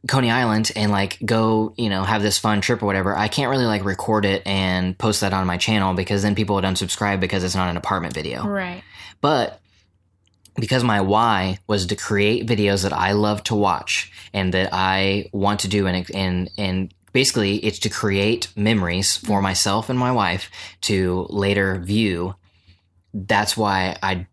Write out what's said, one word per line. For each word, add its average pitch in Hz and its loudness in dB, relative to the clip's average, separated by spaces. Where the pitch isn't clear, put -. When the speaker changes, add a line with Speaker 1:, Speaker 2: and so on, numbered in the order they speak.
Speaker 1:
Coney 127 2
Island 110 2
and, 107 2
like, 98 0
go, 110 2
you 113 -2
know, 95 0
have 104 0
this 104 2
fun 107 2
trip 117 0
or 107 -4
whatever, 98 0
I 107 0
can't 135 2
really, 131 2
like, 107 0
record 101 0
it 98 2
and 92 0
post 110 2
that 95 0
on 95 0
my 90 0
channel 98 2
because 95 0
then 104 2
people 104 0
would 95 0
unsubscribe 95 -2
because 92 -2
it's 92 -2
not 92 0
an 85 -4
apartment 87 -4
video." 65 -6
Speaker 2:
Right. 185 -8
Speaker 1:
But 139 0
because 123 0
my 104 2
why 98 2
was 101 0
to 101 -2
create 107 0
videos 101 2
that 95 -2
I 95 0
love 104 2
to 113 -2
watch - 0
and 92 0
that 92 0
I 95 0
want 101 0
to 98 -4
do, 98 2
and, 90 -2
and, 90 -2
and 95 -2
basically 107 2
it's 107 -2
to 110 -2
create 104 0
memories 95 2
for 104 0
Speaker 2:
Mm-hmm. 98 2
Speaker 1:
myself 98 0
and 127 0
my 123 2
wife 95 0
to 92 0
later 98 0
view. 95 -2
That's 104 0
why 95 0
I 92 -4